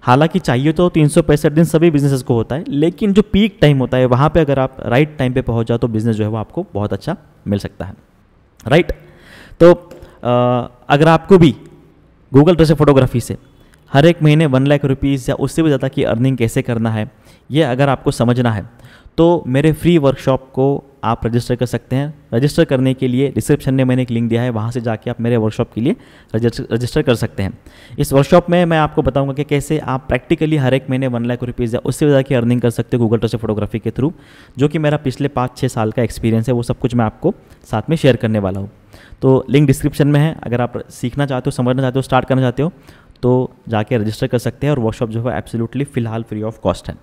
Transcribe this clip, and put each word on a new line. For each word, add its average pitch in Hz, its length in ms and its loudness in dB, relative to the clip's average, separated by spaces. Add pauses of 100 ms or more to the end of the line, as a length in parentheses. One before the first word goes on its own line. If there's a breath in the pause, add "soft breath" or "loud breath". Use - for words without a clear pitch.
हालांकि 151 380 2
चाहिए 135 320 0
तो 180 180 0
तीन 156 180 2
सौ 160 140 4
पैंसठ 147 300 2
दिन 156 120 4
सभी 160 280 2
बिजनेसेस 139 320 0
को 127 100 -2
होता 113 220 -2
है, 165 140 -8
लेकिन 175 440 0
जो 202 80 6
पीक 196 400 0
टाइम 147 160 6
होता 127 200 0
है 127 80 4
वहाँ 123 240 2
पे 170 100 2
अगर 139 200 0
आप 131 260 -4
राइट 151 320 0
टाइम 127 160 -2
पे 127 80 -2
पहुँच 117 260 -2
जाओ 117 100 0
तो 127 100 -2
बिजनेस 110 280 -2
जो 107 80 -2
है 104 60 -2
वो 110 80 -6
आपको 104 360 -8
बहुत 101 200 -4
अच्छा 143 240 -8 (300)
मिल 101 120 -2
सकता - 260 -12
है, 95 80 -14 (760)
राइट? 160 240 2 (680 loud breath)
तो, 170 140 8 (500 loud breath)
अ, 123 480 0 (180)
अगर 143 180 4
आपको 165 300 4
भी 165 180 6 (800)
Google 156 200 6
ट्रस्टेड 156 220 2
फोटोग्राफी 135 420 2
से - 180 -8 (560 soft breath)
हर 139 120 6
एक 165 180 4
महीने 156 220 4
वन 131 220 2
लाख 143 180 2
रुपीज़ 139 460 -2
या 127 40 -2
उससे 139 280 -2
भी 160 60 2
ज़्यादा 135 180 0
की 131 160 -2
अर्निंग 123 340 0
कैसे 120 240 0
करना 113 300 -2
है, 110 200 -6 (400 soft breath)
ये 151 120 2
अगर 131 260 0
आपको 135 220 -2
समझना 120 400 0
है 104 180 -6 (480 loud breath)
तो 170 300 4
मेरे 143 240 2
फ्री 165 260 2
वर्कशॉप 135 440 0
को 135 420 -2 (200)
आप 113 220 -4
रजिस्टर 120 300 -2
कर 127 100 -2
सकते - 300 -6
हैं। 143 180 -4 (200)
रजिस्टर 147 320 2
करने 131 280 0
के 131 140 -4
लिए 127 240 0
डिस्क्रिप्शन 135 420 -2
में 131 100 2
मैंने 127 180 0
एक 120 100 -4
लिंक 117 180 -2
दिया 117 120 0
है, 123 80 -2
वहाँ 113 220 -4
से 123 100 -6
जाके 113 280 -6
आप 117 120 -8
मेरे 120 160 0
वर्कशॉप 110 380 -2
के 107 60 -4
लिए 160 140 0 (400 loud breath)
रजिस्टर, 117 400 -2
रजिस्टर 120 260 -2
कर 127 140 2
सकते 107 280 -6
हैं। - 160 -6 (400 loud breath)
इस 110 140 -2
वर्कशॉप 156 360 4
में 175 160 2
मैं 165 120 0
आपको 151 240 0
बताऊँगा 139 320 -2
कि 143 100 -6
कैसे 143 360 -2
आप 131 280 -6
प्रैक्टिकली 156 500 -2
हर 127 160 2
एक 175 160 -4
महीने 131 180 -2
वन 120 180 -4
लाख 120 180 -4
रुपीज़ 120 320 -6
या - 100 -4
उससे 143 200 -2
ज़्यादा 139 160 4
की 135 140 -2
अर्निंग 120 260 0
कर 120 80 2
सकते 120 280 -4
हो 120 60 2
Google 113 160 0
ट्रस्टेड 113 220 -4
फोटोग्राफी 104 380 -4
के 110 120 -6
through, 139 220 -4 (440 loud breath)
जो 135 100 2
कि 156 120 -2
मेरा 151 180 0
पिछले 139 300 -6
पाँच 127 300 -4
छः 131 100 -4
साल 110 240 -2
का 120 100 -2
एक्सपीरियंस 113 460 -2
है, 131 60 0
वो 120 100 -2
सब 123 160 -6
कुछ 120 160 -4
मैं 117 100 2
आपको - 280 -2 (380 soft breath)
साथ 110 180 -2
में 160 80 0
शेयर 131 180 4
करने 110 240 -2
वाला 98 200 -4
हूँ। 101 120 -12 (500 loud breath)
तो 131 280 4
लिंक 143 180 4
डिस्क्रिप्शन 143 400 0
में 147 120 2
है, 156 240 0
अगर 120 180 -4
आप - 280 -8
सीखना 139 360 -6
चाहते 127 200 -6
हो, 139 60 -2
समझना 127 300 -2
चाहते 131 180 -2
हो, 127 40 -4
स्टार्ट 127 220 0
करना 131 160 0
चाहते 127 220 -2
हो 170 80 -4 (520 soft breath)
तो 123 280 0 (180)
जाके 113 280 -2
रजिस्टर 107 300 -4
कर 123 100 -2
सकते 120 300 -4
हैं 151 40 0
और 139 80 0
वर्कशॉप 110 300 -4
जो 113 200 -6
है 92 140 -6
absolutely 117 420 -6
फ़िलहाल 113 380 -6
free 110 280 -8
of - 20 -16 (140)
cost 92 220 -4
है। - 140 -12